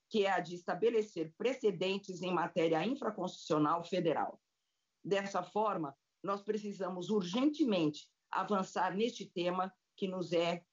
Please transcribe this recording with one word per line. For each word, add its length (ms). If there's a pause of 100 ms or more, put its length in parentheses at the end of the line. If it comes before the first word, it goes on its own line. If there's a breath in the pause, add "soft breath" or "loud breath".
que 160
é 60
a 80
de 160
estabelecer 840
precedentes 840
em 100
matéria 540
infraconstitucional 960
federal. 560 (640)
Dessa 400
forma, 520 (280)
nós 180
precisamos 680
urgentemente 1000 (220)
avançar 640
neste 300
tema 480 (220)
que 120
nos 240
é 420